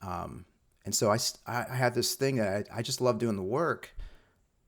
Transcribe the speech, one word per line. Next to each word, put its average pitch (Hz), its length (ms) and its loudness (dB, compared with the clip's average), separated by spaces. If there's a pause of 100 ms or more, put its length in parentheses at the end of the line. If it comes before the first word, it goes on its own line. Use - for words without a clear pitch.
um, 87 420 -8 (400)
and 101 100 -2
so 107 160 4
I 107 60 6
s-, - 300 -2
I, 113 240 -2
I 123 40 -8
have 127 200 2
this 120 200 0
thing 135 220 0
that 104 340 0
I, - 80 -6
I 117 40 -2
just - 180 -4
love 123 180 4
doing 113 180 2
the 95 60 -4
work. 127 520 -2 (720)